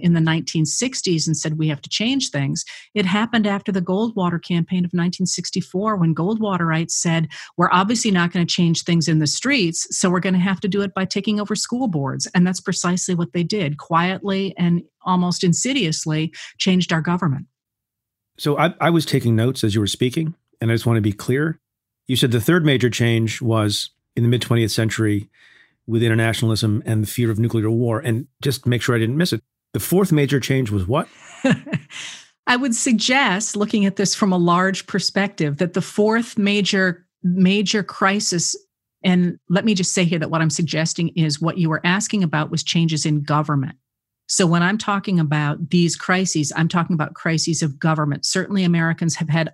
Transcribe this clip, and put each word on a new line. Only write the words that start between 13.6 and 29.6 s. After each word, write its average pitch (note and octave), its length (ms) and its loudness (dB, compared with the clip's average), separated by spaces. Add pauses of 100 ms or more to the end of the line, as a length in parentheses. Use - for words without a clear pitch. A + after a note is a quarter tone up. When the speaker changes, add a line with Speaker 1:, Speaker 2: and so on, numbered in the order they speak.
Speaker 1:
quietly F#3+ 800 -2
and F3 240 2 (220)
almost F3+ 400 0
insidiously D#3+ 880 0 (260)
changed F3+ 340 2
our D#3+ 80 2
government. F3 460 -2 (920)
Speaker 2:
So D3 200 0
I, E3 220 2
I D#3+ 100 2
was D#3+ 160 2
taking A#2+ 300 2
notes B2 260 0
as G#2+ 140 2
you A2 40 2
were G2+ 60 2
speaking, D#3 480 -2 (260)
and A2 100 0
I A#2 40 2
just A2+ 120 0
wanna A2+ 140 4
be G2+ 120 0
clear. D3+ 480 -2 (480)
You B2+ 80 0
said A#2+ 160 2
the A#2+ 80 2
third E3 240 2
major B2+ 260 4
change A2+ 500 0
was A2 500 0 (260)
in A#2+ 80 2
the A#2+ 40 4
mid-twentieth A#2 440 2
century G#2+ 560 0 (580)
with A2+ 160 0
internationalism A2+ 800 2
and A2 180 0
the G2+ 40 -2
fear A#2 240 -2
of G#2 80 -2
nuclear A2+ 320 0
war. A2+ 300 0
And A#2+ 260 -4 (140)
just - 240 -2
to - 40 -2
make B2 140 2
sure B2 120 2
I A#2 40 2
didn't A2+ 180 0
miss F3 160 0
it, A2+ 100 -4 (300)